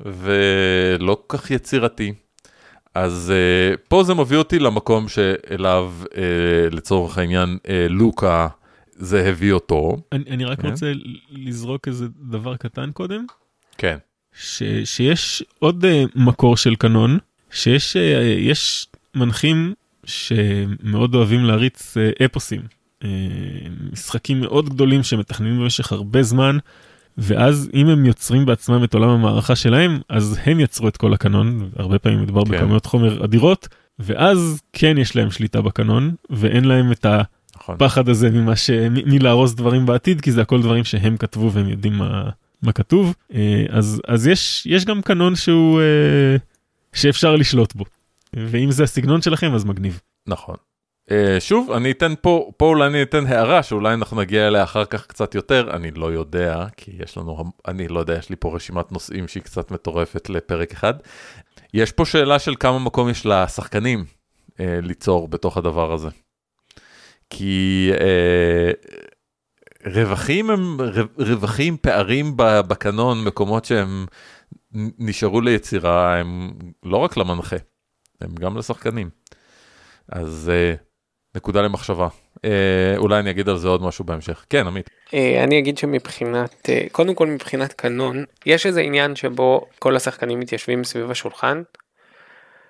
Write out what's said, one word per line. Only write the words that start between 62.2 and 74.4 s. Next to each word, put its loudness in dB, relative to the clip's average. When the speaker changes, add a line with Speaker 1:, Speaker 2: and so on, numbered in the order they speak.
Speaker 1:
של -4
כמה 2
מקום -2
יש -6
לשחקנים, 0
אה, -4
ליצור -2
בתוך -4
הדבר -2
הזה. -6
כי, 0
אה, 2
רווחים 0
הם, -2
רו-, -4
רווחים, -2
פערים -2
ב-, 4
בקנון, -2
מקומות -2
שהם -2